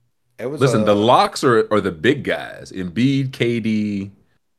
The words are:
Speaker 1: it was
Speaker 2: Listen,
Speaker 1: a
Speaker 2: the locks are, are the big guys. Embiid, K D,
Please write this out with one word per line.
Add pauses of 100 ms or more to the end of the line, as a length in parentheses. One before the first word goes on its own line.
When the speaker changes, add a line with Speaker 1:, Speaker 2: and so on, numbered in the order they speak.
(380)
Speaker 1:
it
was
Speaker 2:
Listen,
Speaker 1:
a
Speaker 2:
the
locks
are,
are
the
big
guys.
Embiid,
K
D, (480)